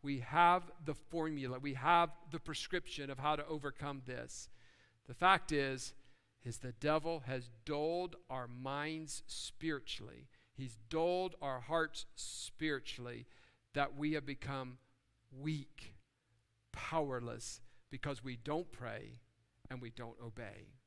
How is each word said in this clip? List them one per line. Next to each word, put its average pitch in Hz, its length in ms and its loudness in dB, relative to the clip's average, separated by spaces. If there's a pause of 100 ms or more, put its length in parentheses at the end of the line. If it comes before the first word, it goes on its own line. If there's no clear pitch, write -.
We 139 160 0
have 175 440 8 (220)
the 151 80 0
formula. 147 640 0
We 143 140 -2
have 165 380 8 (200)
the 160 80 -4
prescription 151 720 -4
of 131 100 -6
how 151 160 4
to 147 120 -4
overcome 143 580 -4
this. 123 440 -8 (580)
The 127 60 -10
fact 175 380 6
is, 135 420 2 (500)
is 117 160 -4
the 127 140 -8
devil 156 520 2
has 123 240 -2 (160)
dulled 165 500 2 (140)
our 127 180 -2
minds 143 800 -4
spiritually. - 1000 -4 (260)
He's 123 240 -8 (120)
dulled 180 520 4
our 135 180 -2
hearts 156 460 0 (100)
spiritually, 123 1120 -4 (480)
that 139 240 2
we 151 160 2
have 147 120 0
become 131 520 -4 (600)
weak, 147 580 -4 (760)
powerless, 123 880 -2 (280)
because 139 340 -4
we 127 140 -6
don't 151 340 -2
pray 110 480 -8 (500)
and 127 120 -6
we 120 80 -8
don't 117 340 -10
obey. 104 440 -8 (200)